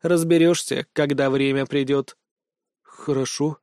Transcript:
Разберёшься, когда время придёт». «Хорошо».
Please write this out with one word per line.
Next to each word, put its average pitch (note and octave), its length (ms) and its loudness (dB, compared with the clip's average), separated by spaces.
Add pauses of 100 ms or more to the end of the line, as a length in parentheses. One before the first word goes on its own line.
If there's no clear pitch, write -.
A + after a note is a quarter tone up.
Разберёшься, E3 920 2
когда C#3+ 360 0
время C3+ 360 0
придёт». C#3 520 -2 (640)
«Хорошо». C#3+ 800 -4